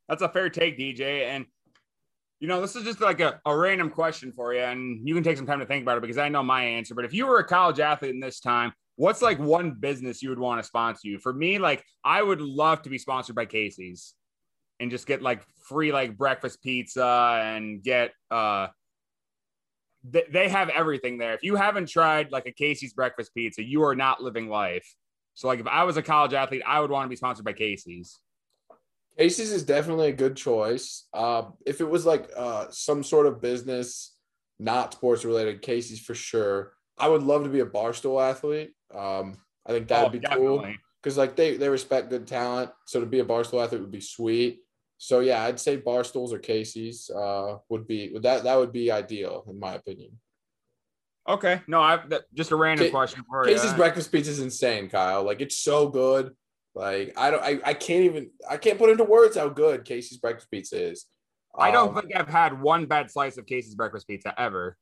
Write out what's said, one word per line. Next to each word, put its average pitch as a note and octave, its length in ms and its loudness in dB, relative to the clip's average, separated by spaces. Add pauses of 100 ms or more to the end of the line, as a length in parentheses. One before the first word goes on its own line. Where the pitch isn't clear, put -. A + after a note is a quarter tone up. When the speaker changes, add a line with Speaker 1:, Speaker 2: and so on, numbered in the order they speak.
Speaker 1:
that's D#3+ 140 -2
a E3+ 60 2
fair F3+ 220 0
take, E3 260 -2
D C3+ 160 -6
J. C3+ 340 -4
And, C3+ 200 -8 (960)
you D#3 80 -8
know, F3+ 120 0
this F#3+ 160 -6
is A3+ 80 -10
just, A3 160 -6
like, F#3 200 2
a, D3+ 240 0
a D3 120 2
random F3+ 340 2
question D#3 420 -4
for A#2+ 220 -4
you, B2 60 0
and B2 460 -6
you D#3 80 0
can E3+ 100 0
take D#3+ 120 2
some C3+ 100 -8
time C#3+ 140 -2
to B2 60 -8
think C3+ 160 -4
about A#2+ 160 2
it A2+ 40 -8
because A#2 160 -6
I D3 100 2
know C#3+ 140 0
my B2+ 220 2
answer. A#2 300 -4
But A#2+ 120 -4
if A#2+ 80 -8
you A#3+ 120 -2
were B3+ 120 6
a F#3+ 60 2
college F3 360 4
athlete D3 340 0
in B2+ 60 -10
this C3 200 -10
time, A#2+ 320 0 (240)
what's, F3 260 2
like, A3 160 4
one D#3 340 2
business B2 500 -6
you C3+ 80 -8
would B2+ 80 -8
wanna A#2+ 240 -2
sponsor A2+ 460 -4
you? G2+ 100 -6
For B2+ 140 -4
me, E3 260 0
like, D#3 260 0 (180)
I E3+ 200 2
would G3 180 2
love D3+ 420 2
to C3+ 80 -12
be C3 80 -6
sponsored B2+ 380 -6
by A2+ 100 -2
Casey's F#2+ 680 -8 (640)
and B2 120 -6
just A#2+ 160 -10
get, C3+ 160 -2
like, B2 200 -2 (260)
free, D3+ 240 -2
like, B2+ 260 -2
breakfast C3 440 -2
pizza B2 800 2
and A2 400 -6
get, A#2+ 300 2 (180)
uh, G#2+ 360 0 (1500)
th-, E3 180 2
they F3+ 180 2
have F#3+ 200 0
everything C3+ 480 -2
there. A#2 160 -4
If A2 120 -6
you G3+ 120 0
haven't G3+ 320 0
tried, D#3 420 2
like, C3 160 -6
a B2+ 60 -14
Casey's C#3 400 -4
breakfast B2 420 -4
pizza, A2+ 280 -6
you C#3+ 220 0
are C#3+ 100 2
not C3 280 0
living A2+ 260 -8
life. G2 380 -4 (480)
So, - 120 -8
like, B2+ 140 0
if A2+ 60 -8
I D#3 180 2
was F3 120 0
a D#3 60 -2
college D3 320 2
athlete, C3+ 320 -2
I D3 140 2
would D3 100 0
wanna C3+ 180 -2
be B2+ 80 -10
sponsored A#2 280 -4
by G#2+ 80 -4
Casey's. F#2 680 -8 (960)
Speaker 2:
Casey's F3+ 360 2
is F#3 100 -2
definitely D3+ 460 2
a C#3+ 40 0
good C3 240 0
choice. A#2 800 -2
Uh, A2+ 300 0 (200)
if C#3 160 -4
it D#3+ 80 -2
was, D#3+ 160 0
like, D#3+ 320 2
uh, A#2 340 -4
some C#3+ 340 -2
sort D3 220 6
of A#2+ 140 0
business, B2 760 -6 (420)
not A2+ 360 -2
sports A#2+ 300 2
related, A2 380 0
Casey's A#2 380 -6
for A#2 160 -12
sure. G2+ 560 -2 (260)
I C3+ 80 2
would D#3 160 4
love C#3+ 220 2
to C#3+ 40 -4
be C3+ 120 0
a B2 60 2
Barstool A#2 540 -2
athlete. D3 540 -2 (180)
Um, G2 460 -6 (260)
I - 60 -6
think A#2 160 -2
that A#2 140 4
Speaker 1:
Oh, - 40 6
Speaker 2:
would A2+ 160 0
be - 0 -
cool C3+ 360 2
Speaker 1:
definitely. G#2 240 -6 (200)
Speaker 2:
'cause, C3+ 160 -4
like, C3 200 2
they, D#3+ 200 4
they C#3+ 120 0
respect C3 420 0
good A#2 160 -6
talent. B2 460 -4 (140)
So - 120 -2
to A#2 80 -2
be B2+ 140 0
a B2 40 2
Barstool A#2 380 0
athlete A#2 200 -4
would G2 100 -14
be - 80 -12
sweet. A#2 600 -2 (360)
So B2+ 220 2
yeah, B2 240 2
I'd B2 160 -4
say C#3+ 160 0
Barstools B2 560 -4
or G#2+ 60 -6
Casey's, A2+ 720 -6
uh, G2+ 480 -4 (100)
would A2 180 -6
be, G#2 320 -6
that, B2 260 2
that B2+ 120 2
would B2 160 2
be A#2 180 0
ideal G2+ 580 -4
in G2 100 -14
my F#2 160 -8
opinion. G2 440 -16 (1120)
Speaker 1:
Okay. F3+ 380 0
No, E3 140 2
I, D#3+ 180 6 (100)
that, D3+ 140 -4 (100)
just D#3 200 -4
a D#3 40 4
random D#3+ 300 4
Speaker 2:
Ca-, - 40 2
Speaker 1:
question C3 380 -2
for C3 160 0
Speaker 2:
Casey's G#3+ 280 4
Speaker 1:
you. F3 40 -2
Speaker 2:
breakfast E3 340 2
pizza D3+ 200 2
is D3 100 -4
insane, A#2+ 480 -2
Kyle. F#2+ 340 0
Like, G2+ 180 -2
it's - 180 -6
so D3 300 2
good. C3 460 2 (420)
Like, G2 400 -4
I C#3 140 2
don't, D3+ 120 0
I, C#3+ 220 -2
I D3 100 0
can't F3 300 2
even, D#3 260 0 (180)
I D3+ 80 -4
can't G3+ 220 2
put A3 120 8
into A3 140 6
words A3 320 8
how D3+ 120 0
good C#3+ 360 2
Casey's B2 340 -10
breakfast A#2 320 -6
pizza F#2+ 300 -6
is. F2 260 -6 (500)
Speaker 1:
I E3+ 140 6
don't A3 260 4
Speaker 2:
Um, G#3 60 -2
Speaker 1:
think F#3 140 -6
I've E3 120 -2
had D3+ 320 2
one D#3 260 2
bad D3 240 0
slice C#3 260 -2
of A#2 100 -16
Casey's A#2+ 280 -6
breakfast G#2 340 -6
pizza G2+ 320 -8
ever. F#2 420 -4